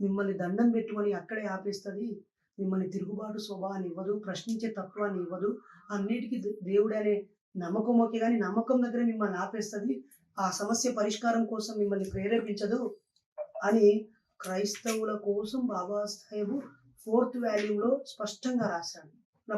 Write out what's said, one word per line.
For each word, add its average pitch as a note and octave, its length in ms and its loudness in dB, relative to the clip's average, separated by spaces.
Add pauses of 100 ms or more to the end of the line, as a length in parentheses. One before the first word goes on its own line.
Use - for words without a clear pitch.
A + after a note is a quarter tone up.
మిమ్మల్ని G3 320 0
దండం F#3+ 380 2
పెట్టుమని G#3 420 0
అక్కడే G#3+ 280 -6
ఆపేస్తది. G3 800 -6 (380)
మిమ్మల్ని F#3+ 300 0
తిరుగుబాటు G#3 480 -6
స్వభావాన్ని F#3+ 520 -6
ఇవ్వదు, F#3+ 300 -4
ప్రశ్నించే A3 500 -4
తత్వాన్ని G3 520 -4
ఇవ్వదు, F3+ 400 -4 (300)
అన్నిటికీ G#3 500 -2
దే-, G#3 220 -4
దేవుడే G#3 340 4
అనే G#3 300 2 (300)
నమ్మకం A3 440 4
ఓకే, A3+ 180 2
కానీ A3+ 200 4
నమ్మకం A3+ 420 2
దగ్గర A#3+ 220 0
మిమ్మల్ని G#3+ 340 2
ఆపేస్తది, G#3+ 680 -4 (360)
ఆ F#3 100 2
సమస్య A3+ 420 0
పరిష్కారం A3+ 540 2
కోసం A3 320 -4
మిమ్మల్ని G3 320 2
ప్రేరేపించదు" G#3+ 840 0 (680)
అని G#3+ 420 8 (360)
క్రైస్తవుల G#3 720 -2
కోసం G#3 500 0
బాబాసాహెబ్ G#3 960 -4 (440)
ఫోర్త్ A#3+ 320 4
వాల్యూమ్‌లో G#3+ 680 2
స్పష్టంగా A3 640 -2
రాశాడు. - 480 -8 (400)